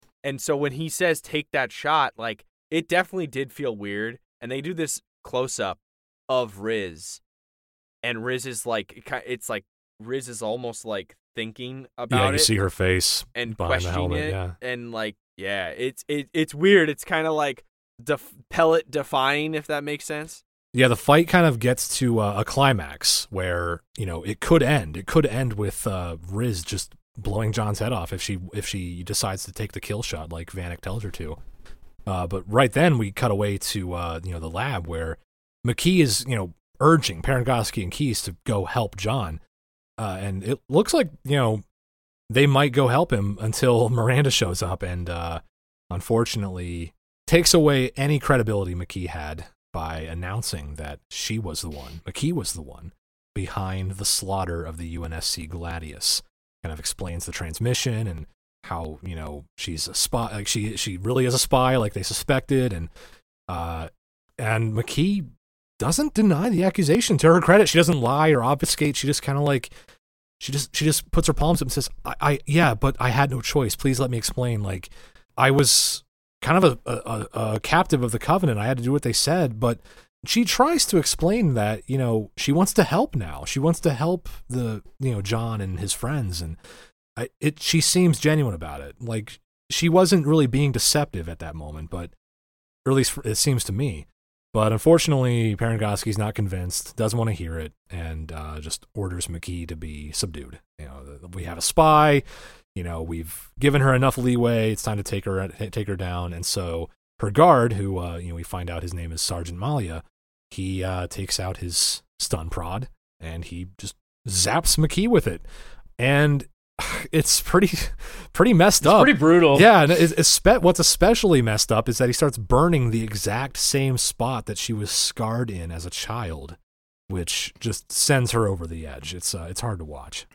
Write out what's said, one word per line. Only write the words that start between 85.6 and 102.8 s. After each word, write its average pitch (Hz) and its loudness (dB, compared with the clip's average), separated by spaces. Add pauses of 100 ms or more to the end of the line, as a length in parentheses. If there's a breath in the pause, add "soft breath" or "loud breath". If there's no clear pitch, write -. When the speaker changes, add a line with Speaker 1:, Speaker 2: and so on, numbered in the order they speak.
Speaker 2:
and 92 -4
his 95 -4
friends. 117 -4
And 80 -10 (580 soft breath)
I, 120 -6 (100)
it, 151 -2
she - 2
seems 175 4
genuine 151 2
about 76 -10
it. 71 -16
Like, 110 -8 (320)
she - 2
wasn't 170 6
really 151 6
being 135 2
deceptive 107 0
at 85 -12
that 80 -12
moment, 76 -12
but, - -8 (720)
or 131 2
at 135 4
least 131 2
it 107 -2
seems 127 2
to - -6
me. 98 -4 (480)
But 107 2
unfortunately, 123 4
Parangoski's 107 -2
not 107 -2
convinced, 92 -6
doesn't 110 0
wanna 113 0
hear 82 -8
it, 76 -10 (160)
and, 80 -8
uh, 76 -12
just 78 -10 (100)
orders 90 -6
McKee 85 -8
to 85 -10
be 76 -12
subdued. - -8 (200)
You 78 -14
know, 67 -18 (180)
th-, 87 -20
"We 90 -10
have 85 -10
a 85 -8
spy. 151 6 (500 loud breath)
You 92 -8